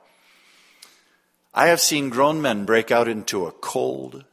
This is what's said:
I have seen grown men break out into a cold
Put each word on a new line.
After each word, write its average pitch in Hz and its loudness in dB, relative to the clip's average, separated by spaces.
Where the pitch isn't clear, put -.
I 156 4
have 170 4
seen 143 0
grown 143 2
men 110 -2
break 110 2
out 117 2
into 104 -4
a 80 -8
cold 131 -8